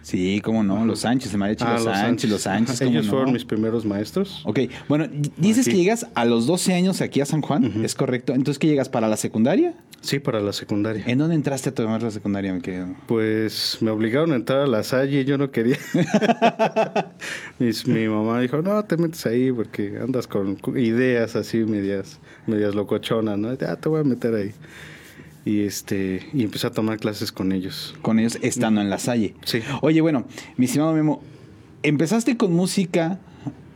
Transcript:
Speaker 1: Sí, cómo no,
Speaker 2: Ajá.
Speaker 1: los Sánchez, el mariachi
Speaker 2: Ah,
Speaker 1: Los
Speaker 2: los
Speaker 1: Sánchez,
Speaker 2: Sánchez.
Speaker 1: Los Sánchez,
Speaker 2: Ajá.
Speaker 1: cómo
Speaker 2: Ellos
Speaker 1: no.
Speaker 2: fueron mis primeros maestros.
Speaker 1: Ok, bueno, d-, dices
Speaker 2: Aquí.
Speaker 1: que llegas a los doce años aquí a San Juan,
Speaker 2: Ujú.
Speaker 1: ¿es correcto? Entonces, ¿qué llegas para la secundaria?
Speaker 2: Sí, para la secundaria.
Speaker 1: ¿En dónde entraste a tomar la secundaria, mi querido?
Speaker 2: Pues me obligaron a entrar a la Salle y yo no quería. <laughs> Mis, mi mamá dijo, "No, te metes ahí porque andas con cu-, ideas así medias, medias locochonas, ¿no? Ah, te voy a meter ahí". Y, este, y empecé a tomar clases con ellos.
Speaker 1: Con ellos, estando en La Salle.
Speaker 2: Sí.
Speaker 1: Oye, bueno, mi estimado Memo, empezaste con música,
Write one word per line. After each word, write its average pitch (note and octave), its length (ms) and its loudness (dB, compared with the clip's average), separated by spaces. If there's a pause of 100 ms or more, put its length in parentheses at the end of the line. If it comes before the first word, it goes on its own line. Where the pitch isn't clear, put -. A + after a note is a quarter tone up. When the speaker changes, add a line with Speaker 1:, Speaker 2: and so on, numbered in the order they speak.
Speaker 1:
Sí, F#2+ 420 0
cómo A2 200 0
no, G2 140 2
Speaker 2:
Ajá. A2+ 80 2
Speaker 1:
los G#2 140 0
Sánchez, A#2 340 0
el G2+ 60 0
mariachi G#2 260 0
Speaker 2:
Ah, A#2 80 2
Speaker 1:
Los A#2 120 0
Speaker 2:
los G#2+ 100 0
Speaker 1:
Sánchez, G2+ 100 0
Speaker 2:
Sánchez. A#2+ 240 0
Speaker 1:
Los G2+ 120 2
Sánchez, A2+ 340 0
Speaker 2:
Ajá. C3+ 100 0
Speaker 1:
cómo B2+ 60 4
Speaker 2:
Ellos A2+ 160 2
Speaker 1:
no. G#2 40 0
Speaker 2:
fueron C3 220 2
mis A#2 120 -2
primeros A2 400 0
maestros. G#2+ 600 -2
Speaker 1:
Ok, G#2+ 140 0 (280)
bueno, D#3 200 2
d-, D3 300 -4
dices A3 300 4
Speaker 2:
Aquí. F#3+ 100 2
Speaker 1:
que F3+ 40 6
llegas A3 320 2
a - 120 2
los A#2+ 200 4
doce F3+ 300 2
años F3+ 260 2
aquí C3+ 200 0
a C#3 40 2
San D#3 160 0
Juan, C3+ 240 2
Speaker 2:
Ujú. G#2+ 180 -2
Speaker 1:
¿es B2 120 -2
correcto? B2+ 400 -2
Entonces, C3+ 240 0
¿qué E3 80 4
llegas C3+ 200 4
para A#2 200 0
la G#2+ 100 2
secundaria? F3 560 2 (280)
Speaker 2:
Sí, C#3+ 180 -2
para A2+ 220 -2
la G2+ 120 -2
secundaria. G#2+ 540 -2
Speaker 1:
¿En B2 100 2
dónde D#3+ 160 2
entraste C#3 360 -2
a - 40 -6
tomar A2 300 -2
la A#2 80 -2
secundaria, G2 420 -2
mi F2+ 80 -4
querido? F2+ 280 -6 (180)
Speaker 2:
Pues A2 760 0
me A2+ 80 2
obligaron A2+ 440 0
a - 20 2
entrar C3 240 0
a C#3+ 80 2
la A2 160 2
Salle C#3 380 0
y C3 40 0
yo C#3 140 0
no C#3 100 0
quería. A#2+ 280 2 (180)
<laughs> - 1600 0
Mis, A#2 280 0
mi A2+ 200 2
mamá A2 340 0
dijo, C3+ 200 0
"No, G#3 240 0
te E3+ 120 0
metes E3 280 -2
ahí B2+ 260 2
porque G#2+ 500 -4
andas A#2+ 260 -2
con G2 280 -2
cu-, C3 220 -4
ideas A#2 580 2
así A2 240 -2
medias, G2+ 600 -2 (280)
medias G#2 280 0
locochonas, G#2+ 600 -2
¿no? G#2+ 120 -4 (180)
Ah, - 80 -4
te - 140 -4
voy D#3 120 0
a - 20 0
meter A#2+ 320 0
ahí". G2+ 160 -2 (960)
Y, G#2 160 0
este, F#2+ 720 -4
y C3 100 0
empecé G#2 240 -4
a A#2 40 -2
tomar A2 260 -2
clases G#2+ 340 -4
con F#2+ 200 -2
ellos. F#2 500 -6
Speaker 1:
Con A2 160 2
ellos, A2+ 240 2
estando A2+ 400 2
en G2+ 80 0
La F#2+ 80 -2
Salle. A2+ 380 -2 (100)
Speaker 2:
Sí. A#2+ 140 -2 (220)
Speaker 1:
Oye, D#3+ 200 4
bueno, D#3 240 2 (320)
mi B2+ 80 4
estimado C#3+ 280 2
Memo, D3+ 280 2 (640)
empezaste E3+ 520 2
con G3+ 180 2
música, F3+ 680 0 (560)